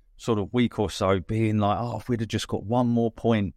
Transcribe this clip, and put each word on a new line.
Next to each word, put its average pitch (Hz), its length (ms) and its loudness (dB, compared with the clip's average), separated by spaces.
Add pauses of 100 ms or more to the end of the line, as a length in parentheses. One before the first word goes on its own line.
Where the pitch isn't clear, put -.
(180)
sort 110 200 0
of 95 140 -4
week 123 260 2
or 104 120 0
so 98 280 2
being 110 380 0
like, 101 240 2
"Oh, 117 160 -6
if - 140 -8
we'd 117 100 0
have 110 80 -4
just 107 180 -4
got 104 180 -4
one 120 240 2
more 117 220 2
point, 110 460 0